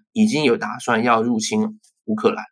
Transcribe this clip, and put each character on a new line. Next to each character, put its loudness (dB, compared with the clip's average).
已 4
经 0
有 2
打 -8
算 0
要 2
入 0
侵 -2
乌 -4
克 0
兰 -4